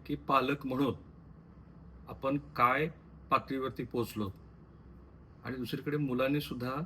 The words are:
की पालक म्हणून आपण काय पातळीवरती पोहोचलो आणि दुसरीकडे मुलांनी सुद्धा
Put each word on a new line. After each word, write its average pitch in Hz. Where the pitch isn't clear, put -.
की 147
पालक 139
म्हणून 127
आपण 135
काय 131
पातळीवरती 131
पोहोचलो 110
आणि 127
दुसरीकडे 131
मुलांनी 139
सुद्धा 123